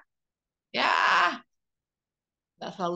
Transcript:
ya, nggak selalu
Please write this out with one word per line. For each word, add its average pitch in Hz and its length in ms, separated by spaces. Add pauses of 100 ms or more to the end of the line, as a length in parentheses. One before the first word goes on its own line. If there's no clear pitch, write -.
(720)
ya, 254 160 (1700)
nggak - 160
selalu 175 240